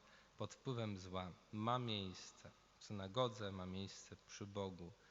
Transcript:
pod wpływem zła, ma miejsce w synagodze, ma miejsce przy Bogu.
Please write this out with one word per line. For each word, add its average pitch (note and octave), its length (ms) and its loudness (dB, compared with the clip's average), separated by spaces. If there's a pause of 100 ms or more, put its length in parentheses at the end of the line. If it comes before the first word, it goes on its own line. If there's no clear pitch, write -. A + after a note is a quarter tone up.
(360)
pod - 180 -2
wpływem A2+ 440 2
zła, F2+ 340 -2 (200)
ma A2+ 260 6
miejsce G#2 720 -2 (260)
w - 80 -16
synagodze, G#2+ 680 2
ma F#2 140 0
miejsce F#2+ 500 -4
przy - 300 -8
Bogu. F#2+ 460 -2 (180)